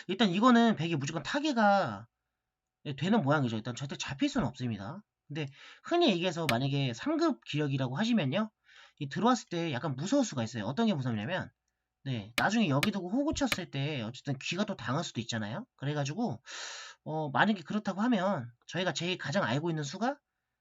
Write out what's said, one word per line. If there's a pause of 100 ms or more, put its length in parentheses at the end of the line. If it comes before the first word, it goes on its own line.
일단
이거는
백이
무조건
타개가, (760)
네,
되는
모양이죠.
일단
절대
잡힐
수는
없습니다. (260)
근데 (380)
흔히
얘기해서
만약에
삼
급
기력이라고
하시면요. (480)
이
들어왔을
때
약간
무서울
수가
있어요.
어떤
게
무섭냐면, (520)
네,
나중에
여기
두고
호구
쳤을
때
어쨌든
귀가
또
당할
수도
있잖아요. (100)
그래가지고, (600)
어,
만약에
그렇다고
하면 (160)
저희가
제일
가장
알고
있는
수가, (440)